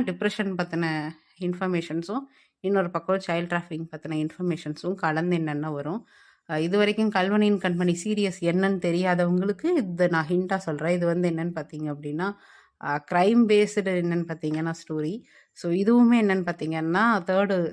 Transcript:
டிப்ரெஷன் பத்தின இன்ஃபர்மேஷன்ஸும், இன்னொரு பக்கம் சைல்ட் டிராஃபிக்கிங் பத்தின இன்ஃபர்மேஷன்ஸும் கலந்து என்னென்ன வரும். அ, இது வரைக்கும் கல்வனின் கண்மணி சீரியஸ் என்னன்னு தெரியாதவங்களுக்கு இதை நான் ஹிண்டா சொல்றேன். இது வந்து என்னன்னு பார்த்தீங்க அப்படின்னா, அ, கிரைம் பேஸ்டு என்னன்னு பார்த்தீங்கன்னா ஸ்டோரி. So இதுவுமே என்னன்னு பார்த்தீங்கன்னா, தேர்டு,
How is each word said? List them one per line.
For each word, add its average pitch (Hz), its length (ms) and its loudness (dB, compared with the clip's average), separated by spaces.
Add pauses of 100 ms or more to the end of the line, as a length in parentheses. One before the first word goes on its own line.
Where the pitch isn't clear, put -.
டிப்ரெஷன் 196 520 -2
பத்தின 165 560 -4 (280)
இன்ஃபர்மேஷன்ஸும், 180 840 -4 (400)
இன்னொரு 190 260 2
பக்கம் 190 320 -2
சைல்ட் 175 260 -2
டிராஃபிக்கிங் 170 400 -6
பத்தின 156 300 -6
இன்ஃபர்மேஷன்ஸும் 175 800 -4
கலந்து 170 400 0
என்னென்ன 156 340 -4
வரும். 147 300 -6 (480)
அ, 165 120 -4
இது 175 160 0
வரைக்கும் 208 360 2
கல்வனின் 208 460 2
கண்மணி 180 380 0
சீரியஸ் 202 460 -4
என்னன்னு 185 380 2
தெரியாதவங்களுக்கு 180 880 0 (100)
இதை 180 300 0
நான் 165 200 0
ஹிண்டா 185 300 0
சொல்றேன். 160 360 -2
இது 175 120 0
வந்து 175 220 0
என்னன்னு 165 260 -4
பார்த்தீங்க 151 360 -8
அப்படின்னா, 147 380 -6 (520)
அ, 147 120 -4 (120)
கிரைம் 202 420 4
பேஸ்டு 208 480 2
என்னன்னு 175 320 0
பார்த்தீங்கன்னா 160 500 -4
ஸ்டோரி. 156 380 -6 (440)
So - 140 -8
இதுவுமே 233 460 6
என்னன்னு 190 260 4
பார்த்தீங்கன்னா, 165 580 0 (200)
தேர்டு, 190 340 2 (160)